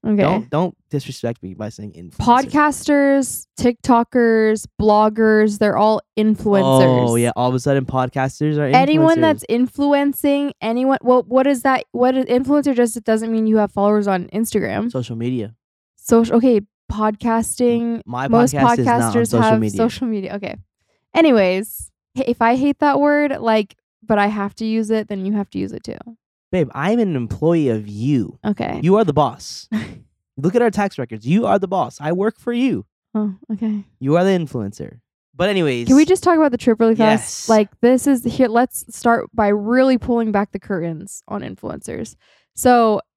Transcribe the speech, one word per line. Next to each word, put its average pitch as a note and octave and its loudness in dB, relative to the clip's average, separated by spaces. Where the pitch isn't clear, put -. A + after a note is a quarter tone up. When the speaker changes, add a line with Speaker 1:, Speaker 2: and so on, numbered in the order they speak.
Speaker 1:
Okay. G#3+ 0
Speaker 2:
Don't, G3+ 0
don't E3+ -2
disrespect C3 -8
me F#2 -14
by G#2 -10
saying G#2 -14
influencer. F2 -20
Speaker 1:
Podcasters, C#4 0
TikTokers, A3+ 2
bloggers, G#3+ 2
they're G#3 2
all G#3+ 2
influencers. C3+ 4
Speaker 2:
Oh, A#2 2
yeah. A#2+ 2
All B2 0
of B2+ -2
a B2+ -4
sudden, C#3 0
podcasters C3 -4
are D3 -2
Speaker 1:
Anyone D#4 2
Speaker 2:
influencers. - 0
Speaker 1:
that's D#4 0
influencing C#4+ 0
anyone, B3+ -2
well, B3 2
what B3+ 2
is C#4 0
that? C4 0
What B3 0
an C4 0
influencer C4+ 0
just, A#3 0
it A3 -12
doesn't A3 -2
mean A3 0
you A3 2
have G#3 0
followers G#3 0
on F#3 -2
Instagram. G#3 -4
Speaker 2:
Social B2 -6
media. A2+ -6
Speaker 1:
Social, A#3 2
okay, A#3 4
podcasting. A3+ -2
Speaker 2:
My B2 -6
Speaker 1:
Most A#3 2
Speaker 2:
podcast D3 2
is C3 0
not A#3+ 2
on - 0
Speaker 1:
podcasters A#3 0
Speaker 2:
social A3+ 2
Speaker 1:
have A3 4
Speaker 2:
media. G#3 -2
Speaker 1:
social A3+ -2
media. G3+ -6
Okay. G3+ -10
Anyways, G#3+ 2
h-, C4 -4
if A#3+ -2
I A#3 4
hate C#4 0
that C#4+ 2
word, D4 0
like, A3 -2
but A3 0
I G3+ 2
have G3+ -6
to A3+ -8
use A3 -2
it, G#3+ -2
then G3 -8
you G3+ -2
have G3+ -4
to F#3+ -10
use F#3+ -6
it - -14
too. - -12
Speaker 2:
Babe, E3+ 0
I'm G3 -2
an G3 0
employee C#3 0
of A2 -2
you. A2 -2
Speaker 1:
Okay. - -4
Speaker 2:
You F#3 4
are A3 2
the D#3+ 0
boss. - -4
Speaker 1:
<laughs> - -20
Speaker 2:
Look E3 -2
at A#3 2
our A#3+ 2
tax G3+ -4
records. A2+ -10
You G3+ 2
are G3+ 2
the F#3 -6
boss. F3 -4
I D3+ -4
work G3 -4
for - -6
you. A#3+ -2
Speaker 1:
Oh, G#3 -4
okay. G#3 -6
Speaker 2:
You C#3 0
are F3 2
the F#3+ 2
influencer. B2 -6
But F3 -2
anyways. D3 -2
Speaker 1:
Can C4 6
we D4+ 6
just F#4 2
talk E4+ 2
about D#4 2
the A#3+ -2
trip A3+ 0
really A3+ 4
fast? A3 0
Speaker 2:
Yes. - -4
Speaker 1:
Like, G#3+ 4
this B3 2
is, C4 2
here, A#3+ 0
let's A#3 -2
start A#3 0
by G#3+ 0
really A#3+ 2
pulling A#3 -2
back G3+ -2
the G3+ -10
curtains F3 -8
on - -10
influencers. - -12
So A#3 4